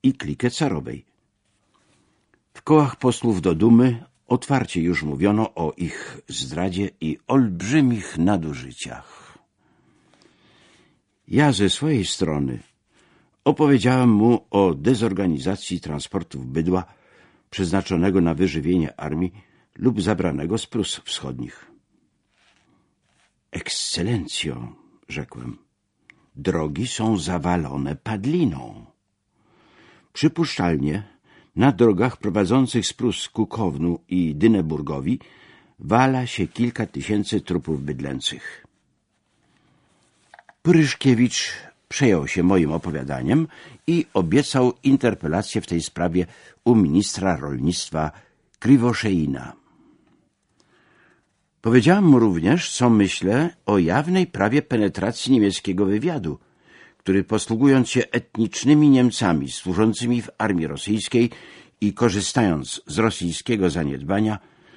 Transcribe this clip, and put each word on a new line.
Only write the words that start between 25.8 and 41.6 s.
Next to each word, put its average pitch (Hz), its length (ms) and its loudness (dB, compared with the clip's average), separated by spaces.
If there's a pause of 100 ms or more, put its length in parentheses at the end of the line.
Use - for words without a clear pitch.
„drogi 80 520 -4
są 110 300 -2
zawalone 82 800 -2
padliną. 110 920 -4 (1300)
Przypuszczalnie 90 920 -2 (520)
na 127 160 4
drogach 117 460 2
prowadzących 107 720 0
z - 60 -6
Prus - 360 -4
ku 107 180 -2
Kownu 85 520 -2 (100)
i 87 260 -2
Dyneburgowi 78 840 0 (600)
wala 127 480 2
się 92 200 -4
kilka 117 380 -4
tysięcy 104 560 -4
trupów 78 420 -4
bydlęcych”. 69 800 -8 (2000)
Pryszkiewicz 135 920 2 (360)